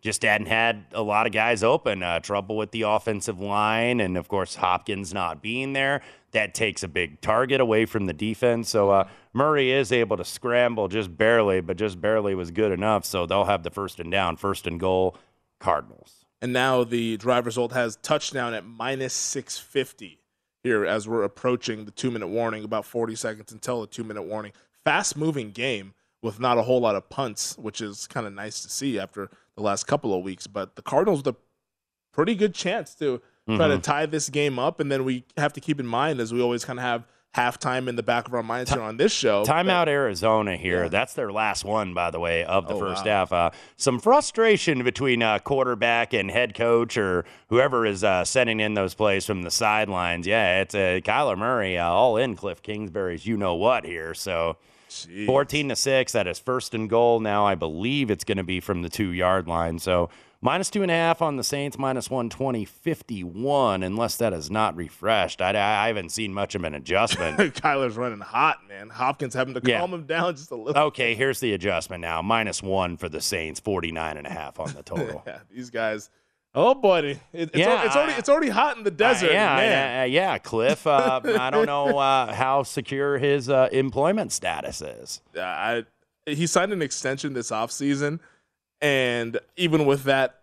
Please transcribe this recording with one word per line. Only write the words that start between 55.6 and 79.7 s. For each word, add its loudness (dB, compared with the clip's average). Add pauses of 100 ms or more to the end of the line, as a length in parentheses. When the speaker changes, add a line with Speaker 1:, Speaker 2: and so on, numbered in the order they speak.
Speaker 1:
to -4
six, 0
that 0
is -6
first -6
and -4
goal. 4
Now 2
I 4
believe -2
it's -2
gonna -2
be -4
from -4
the -6
two-yard 0
line. -2
So 2 (300)
minus 0
two -2
and 0
a 2
half 2
on 0
the -4
Saints, -4
minus -2
one -2
twenty, -2
fifty-one, -2
unless -2
that 2
is -8
not 2
refreshed. 0
I, 2
I, 2
I 2
haven't -2
seen -4
much -4
of -2
an -4
adjustment. 0
Speaker 2:
<laughs> 2
Kyler's 0
running -6
hot, 0
man. -16
Hopkins -4
having -2
to -6
Speaker 1:
Yeah. 2
Speaker 2:
calm -2
him -10
down -2
just -16
a -10
little. 0
Speaker 1:
Okay, 0
here's 0
the 0
adjustment -2
now. -4
Minus 0
one -2
for -8
the -8
Saints, -6
forty-nine -4
and -12
a -10
half -10
on -6
the -16
total. -8
Speaker 2:
<laughs> -14
Yeah, -14 (120)
these -14
guys. -4 (460)
Oh, 6
buddy. 2 (140)
It, -4
it's -2
Speaker 1:
Yeah, 4 (140)
Speaker 2:
al-, 0
it's 2
already, 4
Speaker 1:
I -2
Speaker 2:
it's -2
already 4
hot 2
in -14
the 2
Speaker 1:
Uh, -6
Speaker 2:
desert, 4
Speaker 1:
yeah, 4
Speaker 2:
man. 2